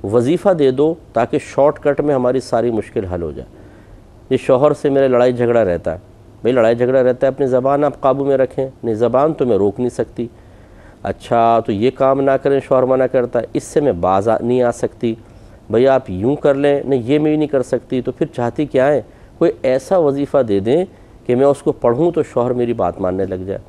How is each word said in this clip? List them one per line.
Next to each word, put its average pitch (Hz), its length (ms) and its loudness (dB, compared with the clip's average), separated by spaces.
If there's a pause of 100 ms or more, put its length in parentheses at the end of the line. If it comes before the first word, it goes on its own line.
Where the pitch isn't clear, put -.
(120)
وظیفہ 131 360 0
دے 151 220 2
دو 147 240 0 (180)
تاکہ 123 260 -2
شارٹ 143 400 0
کٹ 143 220 -2
میں 147 140 0
ہماری 127 260 0
ساری 120 300 -2
مشکل 110 340 -4
حل 90 180 -6
ہو 80 80 -6
جائے۔ 65 340 -16 (640)
یہ 131 60 2
شوہر 135 360 2
سے 143 180 -2
میرے 135 180 2
لڑائی 123 240 2
جھگڑا 120 320 2
رہتا 85 280 -2
ہے، 80 40 -8 (460)
بھئی 117 100 0
لڑائی 120 240 2
جھگڑا 127 260 2
رہتا 127 240 0
ہے، 135 60 0
اپنی 139 140 -2
زبان 131 380 0
آپ 143 160 -4
قابو 139 240 0
میں 139 120 0
رکھیں۔ 131 320 -2 (140)
نہیں، 117 120 -2
زبان 123 380 0
تو 143 140 -2
میں 117 100 2
روک 98 220 0
نہیں 123 120 -2
سکتی۔ - 360 -8 (760)
اچھا، 117 640 2
تو 127 60 -2
یہ 107 220 0
کام 135 260 2
نہ 139 100 2
کریں، 135 300 0
شوہر 127 220 2
منع 131 240 2
کرتا 123 340 -2
ہے، 113 120 -6
اس - 120 -4
سے - 160 -2
میں 143 120 2
باز 92 360 0
آ، 113 120 0
نہیں 123 220 0
آ 120 80 2
سکتی۔ 117 440 -4 (560)
بھئی 117 180 4
آپ 131 220 0
یوں 104 260 -2
کر 143 180 0
لیں، 143 300 0
نہیں 127 220 0
یہ 143 120 2
میں 151 180 0
نہیں 151 120 0
کر 139 140 0
سکتی، 127 400 -4
تو 123 100 -6
پھر 160 140 -4
چاہتی 127 400 -4
کیا 135 200 2
ہے؟ 143 160 2 (360)
کوئی 165 120 2 (120)
ایسا 135 360 0
وظیفہ 143 440 0
دے 101 180 0
دیں 131 240 0 (420)
کہ 123 100 0
میں 131 100 4
اس 139 160 2
کو 156 100 0
پڑھوں 127 380 0
تو 165 120 -2
شوہر 123 280 -2
میری 123 220 -2
بات 92 280 -4
ماننے 92 240 -2
لگ 92 100 -6
جائے۔ 92 240 -8 (100)